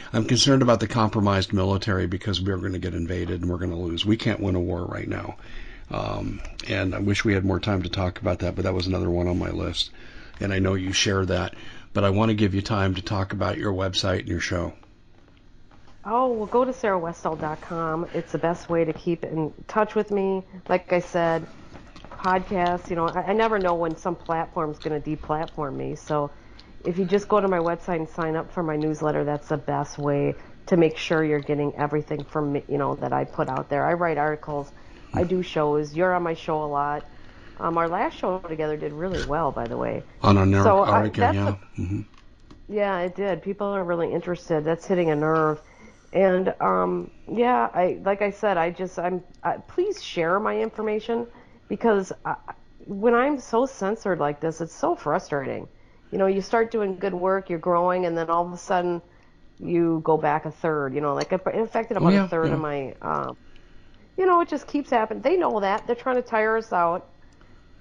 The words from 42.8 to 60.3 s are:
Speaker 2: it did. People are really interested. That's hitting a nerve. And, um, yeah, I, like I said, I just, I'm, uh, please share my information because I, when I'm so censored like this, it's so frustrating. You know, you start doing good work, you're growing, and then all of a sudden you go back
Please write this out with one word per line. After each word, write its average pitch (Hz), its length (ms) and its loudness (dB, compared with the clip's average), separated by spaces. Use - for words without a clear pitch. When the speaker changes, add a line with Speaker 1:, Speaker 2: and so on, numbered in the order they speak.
Speaker 2:
it 180 160 -2
did. 190 260 -2
People 202 260 -4
are 196 160 0
really 170 300 0
interested. 156 500 -2
That's 165 220 0
hitting 175 240 4
a 151 60 4
nerve. 156 460 4
And, 185 480 4
um, 180 500 0
yeah, 240 460 2
I, 165 300 2
like 196 180 0
I 202 100 0
said, 196 260 0
I 165 140 2
just, 180 280 -8
I'm, 180 240 -2
uh, - 140 0
please 370 360 -2
share 175 360 2
my 208 200 0
information 220 680 -2
because 202 440 2
I, 156 100 -4
when 208 280 2
I'm 262 260 2
so 240 260 0
censored 190 540 -2
like 147 200 0
this, 160 220 -4
it's 165 140 -8
so 330 200 0
frustrating. 135 720 -4
You 185 60 -4
know, 190 100 4
you 196 140 2
start 226 300 2
doing 202 260 -2
good 190 160 -2
work, 190 360 0
you're 170 100 -2
growing, 180 460 2
and 165 120 0
then 165 120 -2
all 170 160 2
of 180 80 -8
a 175 40 -12
sudden 175 440 0
you 170 440 2
go 160 140 4
back 151 280 2